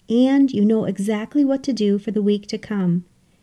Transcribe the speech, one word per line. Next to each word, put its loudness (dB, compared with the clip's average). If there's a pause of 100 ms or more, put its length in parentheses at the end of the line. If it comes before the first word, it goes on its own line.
and 4
you 0
know 2
exactly -2
what -2
to -4
do 0
for -8
the -2
week 0
to -8
come, -2 (380)